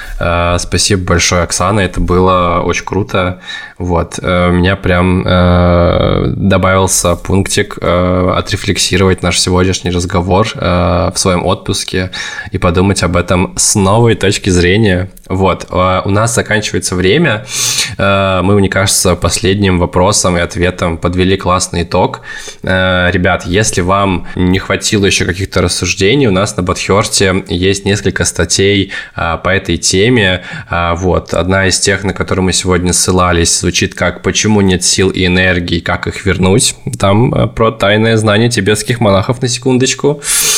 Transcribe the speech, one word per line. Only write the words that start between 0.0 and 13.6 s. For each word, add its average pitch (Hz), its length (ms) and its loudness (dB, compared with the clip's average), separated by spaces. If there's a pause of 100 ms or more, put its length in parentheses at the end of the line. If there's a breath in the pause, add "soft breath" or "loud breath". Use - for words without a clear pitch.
Э, 87 400 0
спасибо 92 440 -2
большое, 90 400 0
Оксана. 95 360 0
Это 90 200 -2
было 90 680 2
очень 87 200 -2
круто. 92 540 -2 (400 loud breath)
Вот. 87 420 -2
Э, 90 280 2
у - 20 2
меня 90 240 2
прям, 90 500 0
э, 90 1000 2 (100)
добавился 95 800 2
пунктик, 95 640 -2
э, 90 560 0
отрефлексировать 92 840 0
наш - 160 0
сегодняшний 92 520 0
разговор, 90 640 0
э, 87 640 0
в - 20 -4
своем 87 280 0
отпуске - 640 -4 (400 loud breath)
и 98 60 -4
подумать 92 460 2
об 85 120 0
этом 90 400 0
с - 200 -2